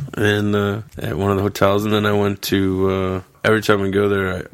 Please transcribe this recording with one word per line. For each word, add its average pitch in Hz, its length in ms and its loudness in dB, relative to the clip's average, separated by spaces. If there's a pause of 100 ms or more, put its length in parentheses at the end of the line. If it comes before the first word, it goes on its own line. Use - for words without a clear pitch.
(160)
and, 104 400 0
uh, 101 260 -2 (160)
at - 200 -6
one 98 140 0
of 98 60 2
the 95 60 0
hotels, 101 420 2
and 107 80 0
then 104 120 0
I 104 80 2
went 101 300 0
to, 95 460 0
uh, 92 320 -2 (220)
every 107 180 2
time 104 200 2
we 98 100 -2
go 101 180 2
there, 95 440 -2